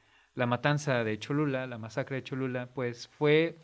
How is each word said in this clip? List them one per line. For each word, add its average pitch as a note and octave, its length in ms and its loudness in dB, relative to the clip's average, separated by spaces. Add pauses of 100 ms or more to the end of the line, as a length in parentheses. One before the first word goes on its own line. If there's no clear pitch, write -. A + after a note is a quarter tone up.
(340)
la B2 120 2
matanza C3 580 2
de A2 140 -2
Cholula, C#3 480 -2
la B2 100 -10
masacre A#2+ 400 -6
de B2+ 60 -6
Cholula, B2+ 500 -4
pues, A#2+ 360 -6
fue, D#3 540 4